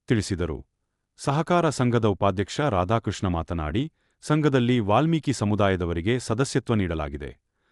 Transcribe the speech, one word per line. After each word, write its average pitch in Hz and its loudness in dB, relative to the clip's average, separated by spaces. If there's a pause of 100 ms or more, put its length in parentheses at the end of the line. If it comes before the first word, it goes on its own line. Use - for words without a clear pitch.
ತಿಳಿಸಿದರು. 87 -2 (500)
ಸಹಕಾರ 160 0
ಸಂಘದ 120 0
ಉಪಾಧ್ಯಕ್ಷ 98 0
ರಾಧಾಕೃಷ್ಣ 107 0
ಮಾತನಾಡಿ, 85 -2 (300)
ಸಂಘದಲ್ಲಿ 131 2
ವಾಲ್ಮೀಕಿ 139 2
ಸಮುದಾಯದವರಿಗೆ 98 0
ಸದಸ್ಯತ್ವ 120 -2
ನೀಡಲಾಗಿದೆ. 73 -4 (340)